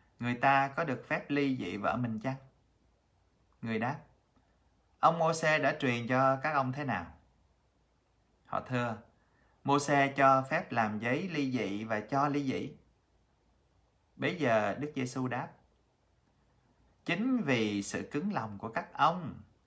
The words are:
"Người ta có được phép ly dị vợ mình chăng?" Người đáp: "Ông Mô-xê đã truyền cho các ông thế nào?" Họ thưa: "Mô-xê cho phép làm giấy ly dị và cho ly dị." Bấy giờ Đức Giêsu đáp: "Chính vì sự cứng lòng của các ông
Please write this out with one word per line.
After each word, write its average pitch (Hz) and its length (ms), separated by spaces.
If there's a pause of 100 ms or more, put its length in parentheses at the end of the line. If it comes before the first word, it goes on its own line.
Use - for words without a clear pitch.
(200)
"Người 123 160
ta 139 320
có 135 160
được 127 240
phép 160 220
ly 143 280
dị 104 200
vợ 95 200
mình 123 220
chăng?" 135 160 (1300)
Người 113 180
đáp: 151 200 (1000)
"Ông 165 200
Mô-xê 160 420
đã 147 180
truyền 120 280
cho 131 360
các 151 100
ông 131 180
thế 143 140
nào?" 95 200 (1400)
Họ - 160
thưa: 120 360 (680)
"Mô-xê 139 520
cho 135 340
phép 165 220
làm 107 280
giấy 123 300
ly 143 220
dị 107 320
và 110 160
cho 139 280
ly 143 160
dị." - 300 (1400)
Bấy 143 200
giờ 110 440
Đức 147 160
Giêsu 127 320
đáp: 123 220 (1600)
"Chính 220 380
vì 110 400
sự - 280
cứng 185 220
lòng 110 240
của 113 120
các - 240
ông 156 480 (260)